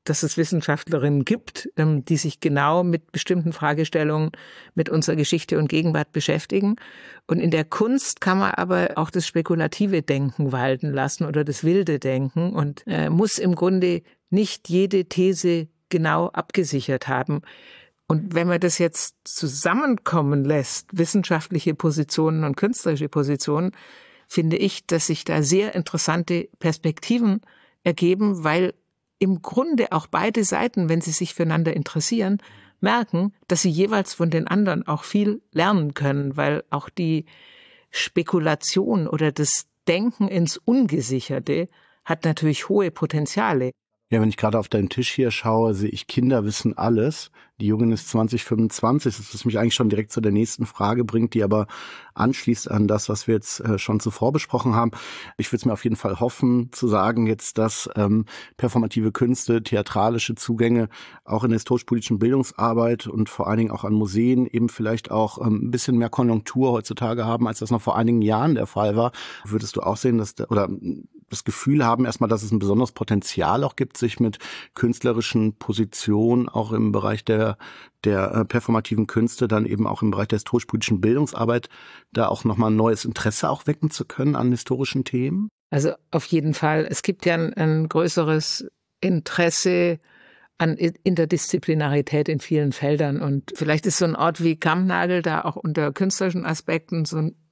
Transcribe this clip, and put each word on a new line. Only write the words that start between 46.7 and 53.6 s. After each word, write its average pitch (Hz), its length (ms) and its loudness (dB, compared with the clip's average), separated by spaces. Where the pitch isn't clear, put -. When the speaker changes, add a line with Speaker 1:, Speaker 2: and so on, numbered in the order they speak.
Speaker 2:
alles. 117 540 0
Die 107 60 -2
Jugend 113 260 4
ist - 160 -4
zwanzig 113 360 0
fünfundzwanzig, 117 760 0
das - 160 -14
was 107 100 -6
mich 113 140 0
eigentlich 117 160 2
schon 113 160 2
direkt 107 200 -2
zu 113 120 -4
der 107 100 2
nächsten 110 320 0
Frage 113 400 0
bringt, 113 300 0
die 110 100 2
aber 104 220 2
anschließt - 560 0
an 104 180 2
das, 104 220 0
was - 180 -6
wir 113 60 4
jetzt, - 260 -4